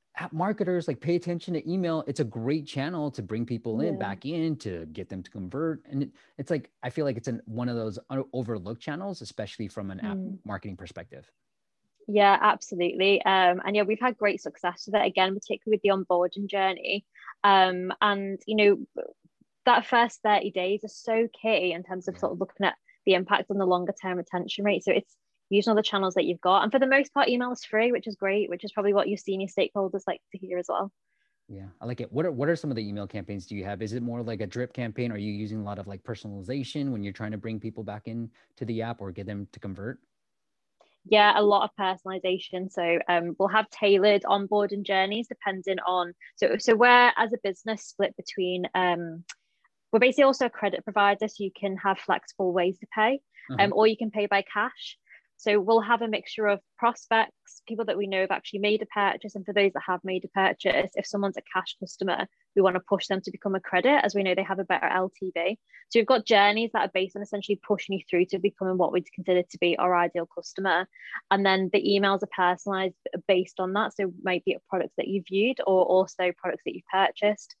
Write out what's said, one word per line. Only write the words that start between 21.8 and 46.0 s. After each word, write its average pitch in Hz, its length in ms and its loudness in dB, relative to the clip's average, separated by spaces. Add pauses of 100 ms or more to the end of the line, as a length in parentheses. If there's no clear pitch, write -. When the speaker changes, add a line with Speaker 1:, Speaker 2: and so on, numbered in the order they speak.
Speaker 2:
terms 185 240 -10
of 180 80 -6
Speaker 1:
Yeah. - 60 -18
Speaker 2:
sort 180 100 -2
of 175 80 -8
looking 196 260 -4
at - 120 0 (280)
the 190 100 6
impact 185 360 0
on 196 60 -4
the 196 80 0
longer 180 360 0
term 185 160 -4
retention 175 460 -6
rate. 202 220 0
So 185 80 4
it's - 240 -2 (320)
using 202 220 2
all 214 40 4
the 208 80 4
channels 190 300 -2
that 185 100 2
you've 170 160 -2
got. 190 240 4
And 214 80 -2
for 269 80 2
the 262 80 2
most 269 260 2
part, 277 140 4
email 247 240 0
is - 140 -10
free, 226 260 2
which 226 160 -2
is 202 80 -8
great, 196 340 -2
which 180 140 -8
is 202 80 -12
probably 202 220 0
what 202 160 2
your 202 80 -4
senior 196 300 -6
stakeholders 190 600 -4
like 175 140 -6 (100)
to 196 60 -12
hear 185 200 -8
as 180 120 -6
well. - 240 -4 (560)
Speaker 1:
Yeah, 98 180 -16 (140)
I - 40 -10
like 120 140 -8
it. 117 140 -10
What 151 120 -2
are, 175 60 -2
what 139 160 -4
are 165 80 2
some 160 140 -6
of 120 80 -4
the 107 100 -6
email 101 180 -8
campaigns 98 420 -10
do 104 100 -12
you 95 80 -8
have? 101 160 -8
Is 104 100 -6
it 120 100 -6
more 117 220 -6
like 110 160 -6
a 107 80 -6
drip 120 240 -6
campaign? 120 400 -6
Are 104 60 -8
you 104 160 -4
using 107 260 -6
a 104 40 -6
lot 101 140 -8
of, 98 100 -12
like, 98 160 -14
personalization 123 880 -8
when 104 120 -6
you're 101 80 -6
trying 107 200 -10
to 107 60 -8
bring 110 220 -8
people 110 240 -10
back 104 240 -12
in 117 240 -8 (240)
to - 80 -12
the 113 180 -4
app 117 200 -8
or 98 100 -8
get 95 160 -10
them 101 240 -8
to - 80 -20
convert? 98 400 -10 (1120)
Speaker 2:
Yeah, 208 300 8
a - 20 4
lot 208 220 4
of 214 60 -2 (100)
personalization. 185 920 -4
So, 170 380 0
um, 170 320 0
we'll 190 80 2
have 214 220 2
tailored 202 540 4
onboarding 202 600 0
journeys 196 460 -2
depending 190 480 -4 (100)
on, 180 260 0 (220)